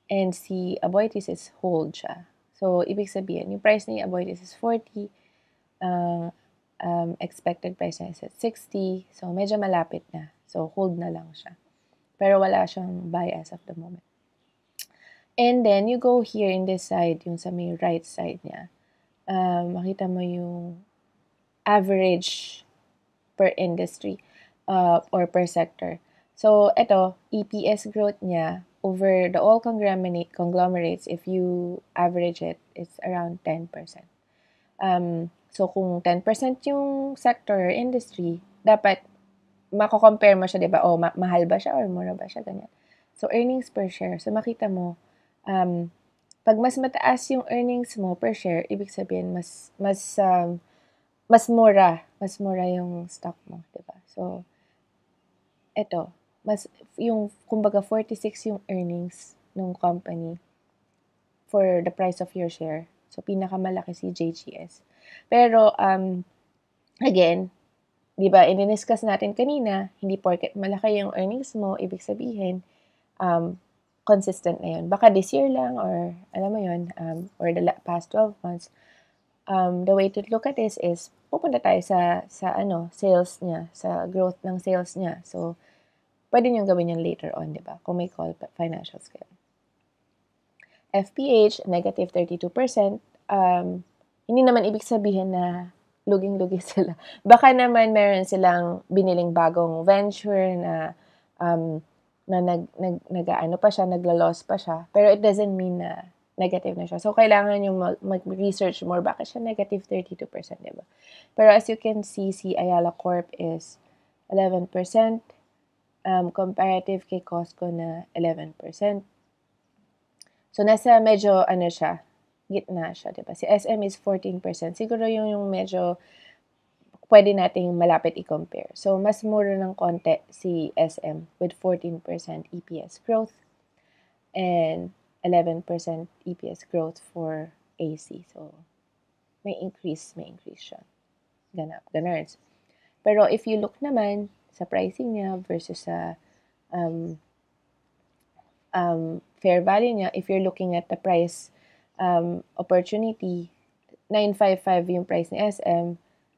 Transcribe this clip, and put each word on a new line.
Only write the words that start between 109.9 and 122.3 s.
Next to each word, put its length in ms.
percent, 360
di 120
ba? 80
Pero 160
as 200
you 80
can 240
see, 320
si 200
Ayala 400
Corp 400
is 440
eleven 360
percent. 560
Um, 320
comparative 720
kay 160
Costco 480
na 480
eleven 400
percent. 480
So, 160
nasa 320
medyo, 480
ano 240
siya, 320